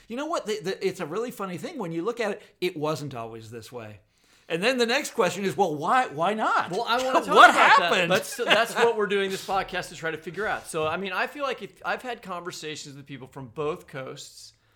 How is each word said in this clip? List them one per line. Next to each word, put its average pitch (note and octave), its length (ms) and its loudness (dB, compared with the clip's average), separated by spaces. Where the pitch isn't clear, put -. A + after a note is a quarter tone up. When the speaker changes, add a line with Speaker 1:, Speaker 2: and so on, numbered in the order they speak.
Speaker 1:
you A3+ 80 -8
know C#4+ 100 -4
what? D#4+ 180 -2
The, A3 160 -2
the, F#3+ 260 -4
it's F3+ 140 -2
a F3 60 -4
really G#3+ 240 -4
funny F#3+ 260 -6
thing C#4 220 -10
when F3 140 -6
you E3 100 -2
look A#3 180 -2
at G#3 120 0
it. - 100 -10
It F3+ 160 -2
wasn't D3 380 -4
always A2+ 360 -10
this A#2 200 -14
way. G#2+ 300 -14
And E3+ 140 -2
then B3+ 160 2
the A#3 80 4
next C4 280 -2
question F#3+ 300 2
is, E3+ 120 -2
well, F3+ 180 2
why, G3+ 320 2
why E3 260 0
not? B3+ 380 0
Speaker 2:
Well, A#3 160 -2
I A#3 160 2
wanna C4 180 2
Speaker 1:
<laughs> A3 60 0
Speaker 2:
talk G3+ 80 2
Speaker 1:
What D4+ 160 12
Speaker 2:
about B3 40 4
that. G4+ 280 8
Speaker 1:
happened? F#3+ 300 2
Speaker 2:
That's, - 240 0
that's A3+ 400 2
what A#3 200 4
we're G3+ 120 0
doing G3 200 0
this F#3+ 160 -6
podcast F#3 440 -4
to E3+ 80 -14
try D#3+ 160 -4
to D#3 40 -6
figure F3+ 300 -8
out. C#3+ 220 -4
So, D#3 180 -2
I D#3 120 0
mean, F#3+ 140 -6
I G#3 140 -2
feel C#4+ 160 -10
like B3+ 200 -4
if, - 220 -16
I've G#3 180 -4
had A#3+ 200 -10
conversations E3 720 -10
with C#3 120 -20
people C3 200 -14
from C3 220 -14
both D3+ 400 -6
coasts - 640 -14